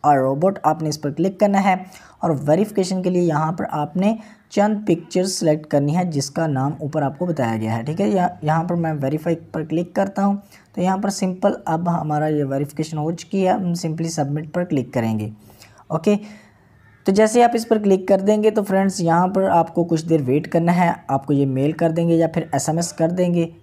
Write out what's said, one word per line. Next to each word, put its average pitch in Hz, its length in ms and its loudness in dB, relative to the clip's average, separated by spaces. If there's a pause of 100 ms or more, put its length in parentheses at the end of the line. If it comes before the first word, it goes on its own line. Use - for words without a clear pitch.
a 147 120 6
robot, 139 500 0
आपने 156 240 0
इस 147 80 -4
पर 143 140 -6
क्लिक 185 280 -2
करना 202 200 4
है 190 260 0 (380)
और 175 80 0
वेरिफिकेशन 180 720 0
के 180 60 0
लिए 180 120 2
यहाँ 156 300 0
पर - 140 -6
आपने 180 520 -2 (340)
चंद 208 360 0
पिक्चर्स 180 460 -2
सिलेक्ट 156 360 0
करनी 147 240 0
है 180 160 0
जिसका 156 380 -4
नाम 139 340 -2
ऊपर 147 220 -4
आपको 143 220 -4
बताया 123 320 -2
गया 110 160 -2
है, 117 100 -4
ठीक 151 160 -6
है। 208 100 0
या-, 185 200 2 (140)
यहाँ 160 200 0
पर 175 120 -2
मैं 160 180 -2
वेरीफाई 151 420 -2
पर - 280 -10
क्लिक 160 320 -4
करता 196 280 -2
हूँ, 202 180 0 (340)
तो 185 60 -4
यहाँ 190 160 2
पर 208 120 -2
सिंपल 185 480 -2 (100)
अब 170 220 0
हमारा 151 380 -2
ये 151 160 0
वेरिफिकेशन 147 540 -4
हो 151 140 -2
चुकी 196 300 -4
है, 185 120 2
हम 175 200 -2
simply 165 340 -4
सबमिट 151 440 -4
पर 180 120 -2
क्लिक 143 300 -4
करेंगे। 110 380 -2 (600)
ओके, 202 220 2 (880)
तो 190 60 2
जैसे 220 320 6
आप 240 120 6
इस 226 100 -2
पर 220 120 2
क्लिक 196 300 2
कर 190 140 4
देंगे 214 300 4
तो 214 120 0
फ्रेंड्स 190 380 0
यहाँ 170 260 4
पर 190 160 0
आपको 170 400 2
कुछ 165 180 0
देर 160 200 2
वेट 139 260 0
करना 170 240 2
है, 175 240 2 (140)
आपको 139 240 0
ये 139 120 4
मेल 135 280 0
कर 160 180 0
देंगे 170 240 2
या 165 120 4
फिर 160 280 -4
एसएमएस 170 360 -2
कर 165 200 0
देंगे 175 520 0